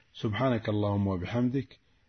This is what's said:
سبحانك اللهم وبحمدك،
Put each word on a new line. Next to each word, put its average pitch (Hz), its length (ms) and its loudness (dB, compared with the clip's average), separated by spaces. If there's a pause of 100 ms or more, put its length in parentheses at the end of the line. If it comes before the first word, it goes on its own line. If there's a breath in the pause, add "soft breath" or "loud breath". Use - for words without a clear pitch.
(140 soft breath)
سبحانك 117 540 0
اللهم 104 380 2
وبحمدك، 120 720 -2 (300)